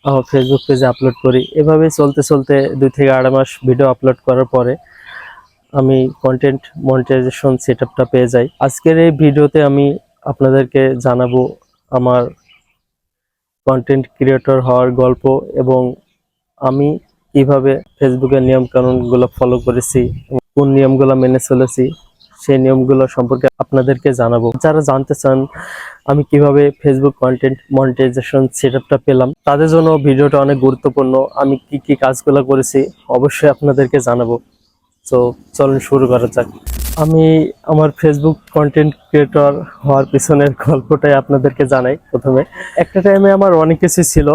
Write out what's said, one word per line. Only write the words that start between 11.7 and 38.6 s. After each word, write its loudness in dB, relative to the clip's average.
আমার 0
কনটেন্ট -2
ক্রিয়েটর 0
হওয়ার 2
গল্প 0
এবং 0
আমি 0
কিভাবে 2
Facebook-এর 0
নিয়মকানুনগুলো 0
ফলো 0
করেছি, 0
কোন 2
নিয়মগুলো 2
মেনে 0
চলেছি, 0
সেই 0
নিয়মগুলো 2
সম্পর্কে -2
আপনাদেরকে -2
জানাবো। 0
যারা 2
জানতে -2
চান 2
আমি 2
কিভাবে 4
Facebook 0
কনটেন্ট -2
মনিটাইজেশন 0
সেটআপটা -2
পেলাম, 0
তাদের 2
জন্য 2
ভিডিওটা 2
অনেক 0
গুরুত্বপূর্ণ। 0
আমি 0
কি -8
কি -2
কাজগুলো 0
করেছি 0
অবশ্যই 0
আপনাদেরকে 0
জানাবো। -2
তো -2
চলুন 0
শুরু 2
করা 0
যাক। -2
আমি 2
আমার 2
Facebook 0
কনটেন্ট 0